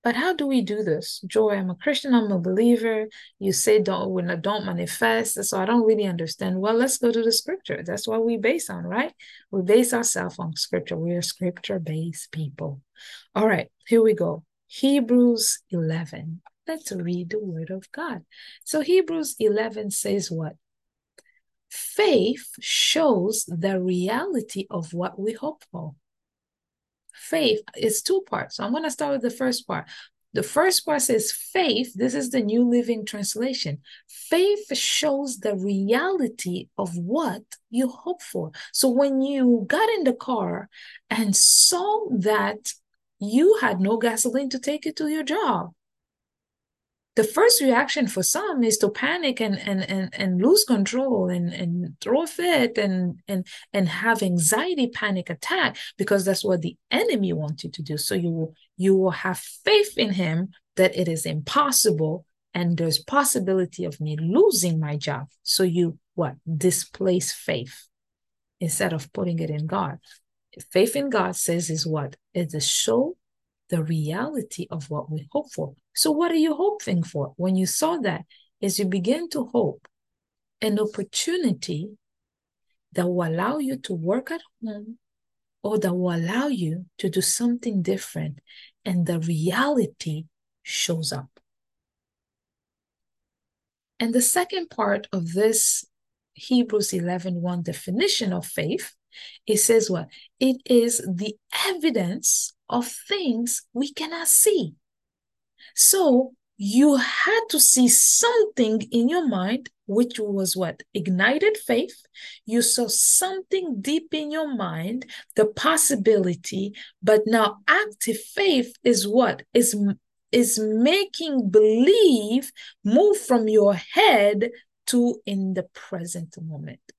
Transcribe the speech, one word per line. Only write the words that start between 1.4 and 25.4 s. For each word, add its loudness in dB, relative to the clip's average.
I'm -2
a -6
Christian, 0
I'm 4
a 0
believer. 2
You -2
say 4
don't, -2
when -2
I -2
don't -4
manifest, -2
so -2
I 0
don't 4
really 4
understand." -4
Well, 0
let's 2
go 2
to 0
the 2
scripture. -4
That's -8
what -2
we 0
base -2
on, -8
right? -4
We -2
base 4
ourselves -4
on -8
scripture. -4
We -4
are -2
scripture-based -6
people. -8
All 2
right, -2
here 4
we 6
go. -4
Hebrews 2
eleven. -4
Let's -8
read -4
the -4
word -8
of -12
God. -10
So -2
Hebrews 0
eleven 0
says -4
what? -6
"Faith 0
shows 0
the -2
reality -2
of -8
what -6
we -2
hope -10